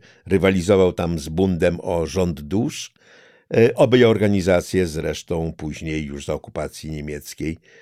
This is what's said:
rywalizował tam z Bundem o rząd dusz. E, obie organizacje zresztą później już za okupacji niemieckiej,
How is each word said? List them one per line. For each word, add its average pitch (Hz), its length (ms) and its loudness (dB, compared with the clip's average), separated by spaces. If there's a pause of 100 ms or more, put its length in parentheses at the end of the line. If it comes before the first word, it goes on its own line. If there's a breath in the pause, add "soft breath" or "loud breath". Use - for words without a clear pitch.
(260 soft breath)
rywalizował 92 640 4
tam 85 260 -4
z 73 100 -10
Bundem 87 520 0
o 85 260 -2
rząd 85 340 -2
dusz. 95 520 -6 (640 soft breath)
E, 120 180 4
obie 123 340 6
organizacje 92 800 2
zresztą 80 720 -6
później 78 480 -6
już 71 220 -12
za 78 80 -4
okupacji 76 560 -10
niemieckiej, 76 680 -8 (240 soft breath)